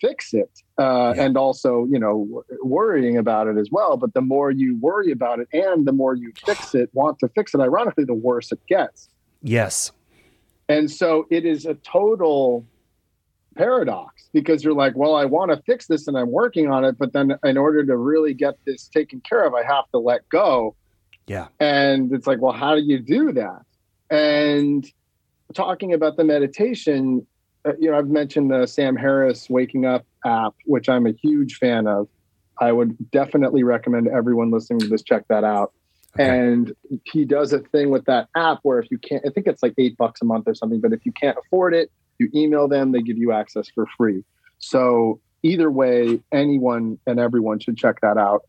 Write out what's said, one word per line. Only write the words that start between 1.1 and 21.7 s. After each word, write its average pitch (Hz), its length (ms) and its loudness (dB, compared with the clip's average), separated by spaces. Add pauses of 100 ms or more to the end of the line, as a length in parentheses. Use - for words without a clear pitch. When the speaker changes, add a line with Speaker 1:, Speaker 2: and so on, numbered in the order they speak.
Speaker 2:
Yeah. 139 100 0
Speaker 1:
and 131 120 0
also, 131 540 0
you 135 80 2
know, 107 260 0
w-, 117 200 -10 (180)
worrying 135 560 0
about 110 300 0
it 107 100 0
as 104 120 -2
well. 175 280 0
But 120 160 -4
the 131 80 0
more 139 280 0
you 131 300 -2
worry 175 320 0
about 120 280 -4
it 123 120 -8
and 165 340 0
the 135 60 0
more 135 220 0
you 120 180 -10 (140)
fix - 280 -4
it, 123 200 0
want 143 240 0
to 127 100 -2
fix - 260 -4
it, 139 60 2
ironically, 160 440 0
the 127 100 -4
worse 120 360 -2
it - 160 -10
gets. - 440 0 (320)
Speaker 2:
Yes. 113 500 -2 (760)
Speaker 1:
And 151 200 2
so 160 400 0
it 170 140 0
is 156 220 -2
a 156 80 -4
total 151 880 0 (920)
paradox, 185 760 -2
because 151 320 0
you're 156 100 2
like, 135 220 0
"Well, 143 180 2
I 143 120 2
wanna 160 400 0
fix 240 200 -2
this 151 220 -2
and 139 100 -4
I'm 120 140 -2
working 165 380 0
on 131 140 0
it, 131 140 0
but 127 140 -4
then 139 320 0
in 135 140 2
order 151 260 2
to 131 120 0
really 147 380 0
get 139 200 -2 (120)
this 131 220 -8
taken 143 320 -4
care 220 240 0
of, 131 100 0
I 120 100 0
have 139 280 -2
to 127 60 0
let 120 320 0
go." 143 440 2 (520)
Speaker 2:
Yeah. 95 220 -10 (120)
Speaker 1:
And 139 520 2